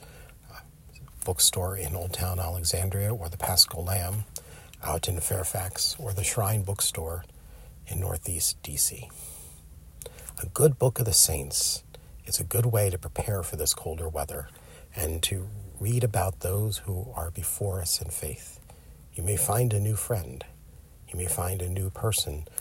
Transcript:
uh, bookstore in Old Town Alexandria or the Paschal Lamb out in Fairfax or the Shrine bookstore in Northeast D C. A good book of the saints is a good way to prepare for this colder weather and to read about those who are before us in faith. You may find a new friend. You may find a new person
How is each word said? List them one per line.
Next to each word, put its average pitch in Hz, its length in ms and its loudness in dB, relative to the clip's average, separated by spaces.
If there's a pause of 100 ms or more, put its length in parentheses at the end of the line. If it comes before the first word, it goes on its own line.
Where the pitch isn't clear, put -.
(500)
uh, - 80 -14 (680)
bookstore 92 520 2
in 87 180 -4
Old 90 180 -2
Town 92 280 0
Alexandria 92 760 2
or 87 140 -6
the 85 100 -8
Paschal 85 460 4
Lamb 95 400 0 (580)
out 82 260 0
in 87 120 0
Fairfax 95 760 0
or 101 140 -2
the 95 120 0
Shrine 107 380 2
bookstore 87 600 -2 (640)
in 90 140 -2
Northeast 87 640 0
D - 140 -6
C. - 320 0 (1300)
A - 40 -4
good 143 320 6
book 127 200 4
of 120 80 4
the 92 80 2
saints - 680 4 (440)
is - 120 0
a - 60 0
good 117 220 4
way 104 240 6
to 90 80 -2
prepare 95 440 -2
for - 140 -6
this 76 160 2
colder 80 360 -2
weather 73 400 -4 (460)
and 82 280 0
to 95 260 0 (320)
read 117 240 4
about 95 360 2
those 101 380 2
who 95 360 -4
are 82 160 -2
before 95 500 -2
us - 220 0
in 80 80 -4
faith. - 500 -6 (540)
You - 80 -4
may 98 140 4
find 117 360 4
a 104 80 4
new 104 160 4
friend. 73 480 -2 (640)
You 92 100 -6
may 92 80 0
find 90 360 0
a 90 60 -2
new 95 200 0
person 78 580 0 (140)